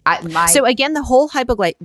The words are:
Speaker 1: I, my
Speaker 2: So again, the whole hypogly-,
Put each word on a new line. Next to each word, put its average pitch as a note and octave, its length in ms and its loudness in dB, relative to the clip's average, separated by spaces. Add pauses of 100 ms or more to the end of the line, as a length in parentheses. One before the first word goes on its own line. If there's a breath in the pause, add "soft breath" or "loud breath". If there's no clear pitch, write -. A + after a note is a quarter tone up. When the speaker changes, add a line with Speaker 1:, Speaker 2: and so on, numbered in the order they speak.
Speaker 1:
I, - 160 0
my E3 240 -2
Speaker 2:
So C4+ 200 2
again, C4+ 280 0
the C#4+ 100 -4
whole B3+ 240 2
hypogly-, A#3+ 580 -2